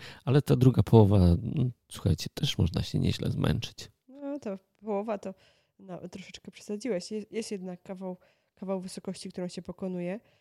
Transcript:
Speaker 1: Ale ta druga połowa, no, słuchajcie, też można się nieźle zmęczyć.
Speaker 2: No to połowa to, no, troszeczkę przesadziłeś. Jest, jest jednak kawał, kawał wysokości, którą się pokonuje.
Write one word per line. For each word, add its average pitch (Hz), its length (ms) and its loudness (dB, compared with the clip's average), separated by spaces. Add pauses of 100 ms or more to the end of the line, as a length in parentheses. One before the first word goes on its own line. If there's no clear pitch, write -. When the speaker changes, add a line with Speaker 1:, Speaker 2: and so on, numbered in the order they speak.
(260)
Speaker 1:
Ale 139 160 4
ta - 140 2
druga 123 280 6
połowa, 104 360 8 (220)
no, - 280 -2 (220)
słuchajcie, - 420 0
też - 240 -2
można 87 260 0
się - 160 -4
nieźle 87 320 0
zmęczyć. - 600 -4 (160)
Speaker 2:
No 277 320 -10
to 202 180 -8 (220)
połowa 208 380 -4
to, 196 160 -10 (460)
no, 185 300 -14
troszeczkę - 420 -18
przesadziłeś. 208 600 -6
Jest, 214 200 -10
jest 226 200 -8
jednak 185 320 -10
kawał, 185 340 -10 (380)
kawał 190 260 -6
wysokości, 185 480 -12
którą 180 180 -8
się 180 140 -12
pokonuje. 180 580 -8 (220)